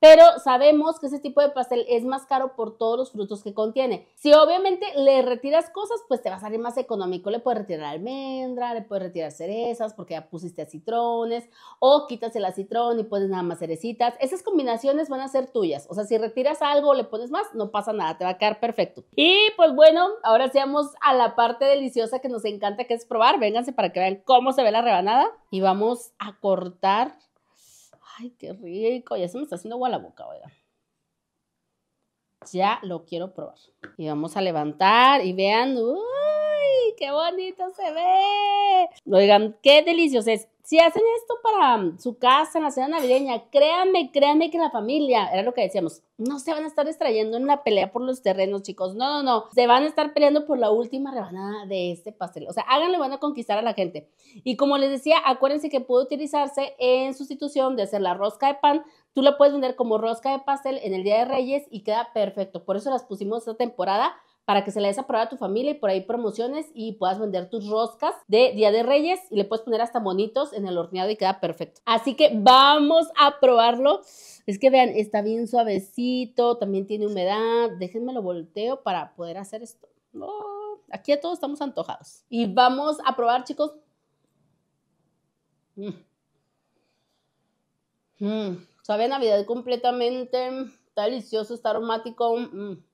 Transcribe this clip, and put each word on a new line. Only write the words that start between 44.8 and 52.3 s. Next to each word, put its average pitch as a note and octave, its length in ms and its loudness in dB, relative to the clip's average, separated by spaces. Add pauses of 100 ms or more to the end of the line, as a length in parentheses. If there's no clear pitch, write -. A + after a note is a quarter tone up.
era F#3+ 100 0
lo A#3+ 100 -2
que B3 100 -2
decíamos, F3+ 400 -4 (140)
no C4 220 -6
se D#4+ 140 -6
van D4+ 100 -4
a D#4 60 -8
estar D4+ 180 -2
distrayendo A3+ 500 -2
en B3+ 100 -4
la C#4+ 180 0
pelea G3+ 260 0
por A#3 120 -6
los B3+ 200 -6
terrenos, G3 400 -2
chicos. F#3+ 320 -8
No, B3 200 -4
no, D4 100 -4
no. A#3 280 0
Se B3 140 4
van A#3+ 160 6
a D4+ 40 0
estar D4+ 260 -2
peleando D4 340 2
por D4 120 -2
la A3 120 2
última B3 400 -2
rebanada G3+ 560 -10
de F#3 240 -4
este E3+ 220 -12
pastel. E3+ 360 -12